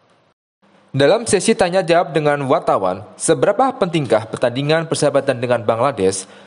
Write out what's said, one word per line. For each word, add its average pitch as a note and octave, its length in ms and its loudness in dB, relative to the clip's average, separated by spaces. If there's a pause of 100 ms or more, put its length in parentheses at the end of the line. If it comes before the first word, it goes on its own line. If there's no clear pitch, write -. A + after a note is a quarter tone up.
(880)
Dalam E3 400 2
sesi G#3 240 2
tanya F#3+ 320 0
jawab E3 320 2
dengan D3 320 0
wartawan, G#2+ 640 0
"Seberapa F#3+ 640 0
pentingkah C#3 480 0
pertandingan C#3+ 640 -2
persahabatan C#3 480 0
dengan A#2+ 240 -2
Bangladesh?" A2+ 640 0 (220)